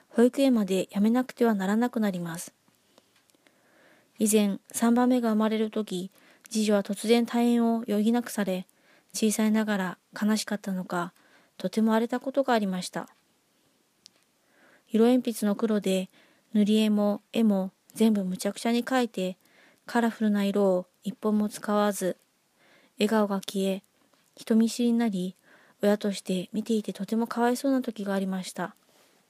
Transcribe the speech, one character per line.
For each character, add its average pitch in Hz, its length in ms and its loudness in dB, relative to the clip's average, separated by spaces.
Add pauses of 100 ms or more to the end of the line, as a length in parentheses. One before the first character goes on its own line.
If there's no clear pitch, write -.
(100)
保 233 140 4
育 254 180 2
園 269 120 4
ま 214 100 2
で 185 280 -2
辞 202 80 -2
め 214 100 4
な 247 140 0
く - 80 -14
て - 120 0
は 226 100 2
な 190 120 -2
ら 202 100 0
な 240 120 0
く 240 120 -4
な 208 100 0
り 180 100 -6
ま 170 180 -8
す。 - 140 -14 (1700)
以 214 120 0
前、 208 280 2 (120)
三 233 240 2
番 247 140 4
目 254 120 4
が 233 100 0
生 214 60 2
ま 220 120 2
れ 214 100 -2
る 220 120 -2
時、 190 400 -6 (400)
次 214 160 0
女 214 80 2
は 202 80 2
突 202 260 -6
然 233 160 4
退 240 300 2
園 233 120 2
を 226 220 0
余 208 160 0
儀 226 80 2
な 240 100 2
く 240 80 -10
さ 208 140 -2
れ、 185 220 -4 (480)
小 214 180 0
さ 220 140 0
い 220 40 2
な 220 140 2
が 208 120 -2
ら 185 220 -4 (220)
悲 214 160 2
し 208 80 -4
か 208 120 -6
っ - 20 -6
た 196 140 -8
の 185 120 -6
か、 175 280 -6 (440)
と 185 140 -6
て - 100 -2
も 220 120 4
荒 220 80 4
れ 226 80 -4
た 247 120 -4
こ 269 100 -6
と 277 120 0
が 262 100 0
あ 233 60 4
り 208 80 0
ま 185 160 -4
し - 80 -10
た。 - 180 -8 (1800)
色 226 180 4
鉛 247 260 2
筆 208 140 -4
の 202 100 0
黒 214 240 0
で、 190 300 -2 (420)
塗 208 140 4
り 214 120 4
絵 220 120 2
も 208 320 0 (100)
絵 233 100 2
も 190 300 2 (220)
全 220 180 4
部 202 120 0
む 185 120 -4
ち - 100 -6
ゃ 202 60 -2
く - 80 -12
ち - 80 -2
ゃ 233 40 0
に 233 120 0
描 254 200 0
い 226 40 -6
て、 185 300 -6 (480)
カ 240 160 0
ラ 233 80 2
フ 220 140 -6
ル 214 60 2
な 202 140 0
色 202 220 2
を 180 200 2 (160)
一 196 120 -8
本 214 240 0
も 208 100 0
使 - 260 -6
わ 208 180 2
ず、 190 240 -4 (840)
笑 208 100 0
顔 214 180 2
が 196 100 -4
消 190 300 -4
え、 190 160 -4 (540)
人 - 180 -2
見 226 140 4
知 240 160 -2
り 233 80 2
に 233 60 2
な 233 100 0
り、 185 260 -4 (480)
親 208 160 4
と 208 140 -4
し 190 80 -8
て 185 320 -4
見 214 100 -4
て 226 120 -2
い 214 80 0
て 196 100 -8
と 190 140 -8
て 226 100 -2
も 233 100 0
か - 140 -6
わ 240 100 2
い 247 60 0
そ 277 120 -2
う 277 40 2
な 262 100 0
時 220 220 -8
が 196 100 -4
あ 196 40 0
り 196 80 -2
ま 190 160 -4
し - 100 -12
た。 - 240 -8 (540)